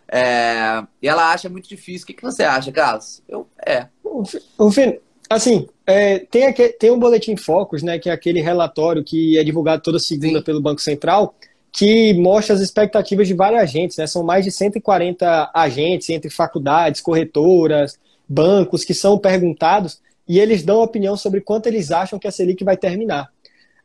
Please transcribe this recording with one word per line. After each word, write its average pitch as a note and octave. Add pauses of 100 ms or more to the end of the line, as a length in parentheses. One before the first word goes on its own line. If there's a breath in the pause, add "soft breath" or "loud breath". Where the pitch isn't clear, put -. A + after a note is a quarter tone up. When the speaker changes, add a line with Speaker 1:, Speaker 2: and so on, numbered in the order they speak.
(120)
Speaker 1:
é, A#2 (180)
e C3
ela E3
acha E3
muito F3+
difícil. F3+
O -
que, G3+
que -
você B3+
acha, C3+
Carlos? C3
Eu, A3 (180)
é. - (160)
Speaker 2:
Ô, D4
Fi-, - (160)
ô, G#3+
Fê, B3+ (280)
assim, A3 (180)
é, G3
tem A#3+
aque-, A#3+
tem A3+
um B3
boletim A3+
Focus, E3+
né, E3+
que F3
é E3+
aquele E3+
relatório E3
que D#3+
é D#3
divulgado D#3
toda E3+
segunda D#3
Speaker 1:
Sim. -
Speaker 2:
pelo D3+
Banco D3
Central, D#3+ (360 soft breath)
que G#3+
mostra G3+
as F#3+
expectativas G3+
de F#3+
vários G#3
agentes, E3
né? D#3
São F3
mais F3+
de G3
cento G3+
e G#3
quarenta F3
agentes, D#3+
entre D#3+
faculdades, D#3
corretoras, D#3+ (280)
bancos, F3
que -
são G3
perguntados, F3+ (260)
e F3+
eles G#3+
dão G3+
opinião G#3
sobre G3
quanto A3
eles G3+
acham F#3
que G#3
a G3
Selic F#3
vai F#3+
terminar. F#3 (540 soft breath)